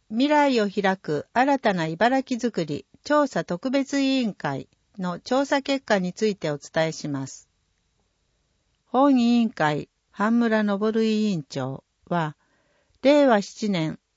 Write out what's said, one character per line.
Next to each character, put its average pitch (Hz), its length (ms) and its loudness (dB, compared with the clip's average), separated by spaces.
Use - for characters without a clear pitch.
未 247 180 0
来 285 320 4
を 202 80 2
開 190 280 0
く - 360 -4
新 269 280 2
た 208 140 0
な 165 120 -2
茨 233 400 0
城 247 140 -4
づ 240 100 -2
く 170 140 -4
り 151 220 -8
調 294 240 2
査 165 160 -4
特 185 260 -6
別 277 300 -2
委 269 220 0
員 208 120 -4
会 139 340 -8
の 180 220 -6
調 269 240 -2
査 277 180 -2
結 269 240 -4
果 202 140 2
に 180 120 -4
つ - 140 -2
い 208 80 0
て 160 160 -6
お 147 80 -4
伝 160 300 -2
え 156 40 -4
し - 160 -10
ま 135 200 -6
す。 - 200 -20
本 269 320 4
委 240 240 4
員 226 100 0
会、 151 380 -2
半 226 220 2
村 220 240 2
昇 214 400 0
委 214 300 0
員 160 100 -2
長 135 400 -8
は、 165 280 -4
令 285 240 6
和 214 160 4
七 - 260 -8
年 160 300 -4